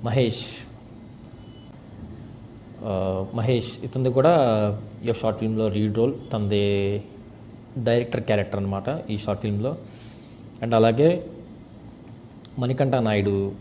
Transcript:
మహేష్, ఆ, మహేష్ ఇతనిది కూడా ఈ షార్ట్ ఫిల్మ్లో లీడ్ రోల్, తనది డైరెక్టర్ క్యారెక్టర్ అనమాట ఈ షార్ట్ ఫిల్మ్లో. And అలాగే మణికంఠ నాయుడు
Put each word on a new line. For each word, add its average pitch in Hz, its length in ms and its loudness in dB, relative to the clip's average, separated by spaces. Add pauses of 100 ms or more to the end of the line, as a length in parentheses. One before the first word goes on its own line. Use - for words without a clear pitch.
మహేష్, 117 400 2 (2500)
ఆ, 95 500 0
మహేష్ 117 500 0
ఇతనిది 131 260 0
కూడా 135 260 6 (680)
ఈ 113 80 2
షార్ట్ 110 280 0
ఫిల్మ్లో 110 280 0
లీడ్ 104 300 0
రోల్, 123 160 4 (180)
తనది 101 680 2 (800)
డైరెక్టర్ 120 420 2
క్యారెక్టర్ 101 400 0
అనమాట 98 500 -4
ఈ 110 60 -2
షార్ట్ 104 260 -4
ఫిల్మ్లో. 110 340 -2 (880)
And 117 100 2
అలాగే 123 520 6 (1300)
మణికంఠ 127 360 2
నాయుడు 101 680 2